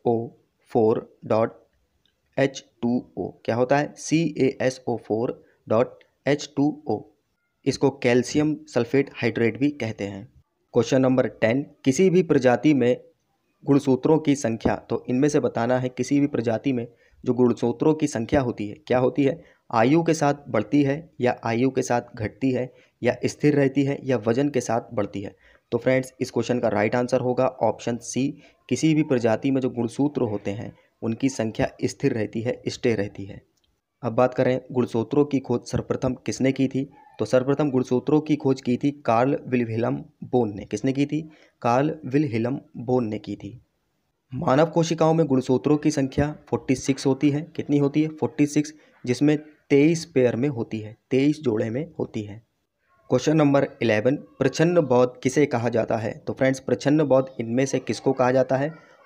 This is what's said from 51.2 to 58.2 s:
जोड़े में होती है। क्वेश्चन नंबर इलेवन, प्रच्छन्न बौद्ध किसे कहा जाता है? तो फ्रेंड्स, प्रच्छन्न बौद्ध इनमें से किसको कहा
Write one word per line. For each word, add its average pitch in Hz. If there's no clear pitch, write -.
जोड़े 113
में 151
होती 120
है। 104
क्वेश्चन 151
नंबर 139
इलेवन, 113
प्रच्छन्न 160
बौद्ध 123
किसे 139
कहा 120
जाता 117
है? 110
तो -
फ्रेंड्स, 135
प्रच्छन्न 147
बौद्ध 131
इनमें 120
से 135
किसको 127
कहा 127